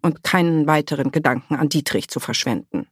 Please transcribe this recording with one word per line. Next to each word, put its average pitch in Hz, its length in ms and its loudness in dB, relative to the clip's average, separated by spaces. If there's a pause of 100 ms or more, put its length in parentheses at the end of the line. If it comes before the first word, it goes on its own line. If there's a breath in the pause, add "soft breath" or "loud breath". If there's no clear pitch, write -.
und 160 180 0
keinen 160 440 2
weiteren 147 440 0
Gedanken 143 460 0
an 143 140 0
Dietrich - 380 -2
zu - 120 -8
verschwenden. - 720 -4